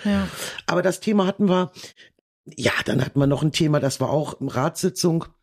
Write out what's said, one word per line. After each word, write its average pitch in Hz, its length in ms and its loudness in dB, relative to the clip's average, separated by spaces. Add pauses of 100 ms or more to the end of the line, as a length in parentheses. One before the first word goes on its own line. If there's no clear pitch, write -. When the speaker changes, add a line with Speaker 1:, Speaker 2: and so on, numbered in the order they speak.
Speaker 1:
Ja. 196 240 0 (380)
Speaker 2:
Aber 175 160 0
das 180 180 0
Thema 202 280 2
hatten 202 200 2
wir, 185 240 4 (840)
ja, 113 160 0 (100)
dann 123 220 0
hatten - 140 -4
wir 139 80 4
noch 139 160 0
ein 156 100 0
Thema, 151 260 2
das 135 220 -2
war 123 80 -2
auch 143 320 -2
eine 135 120 -6
Ratssitzung. 165 680 -2 (200)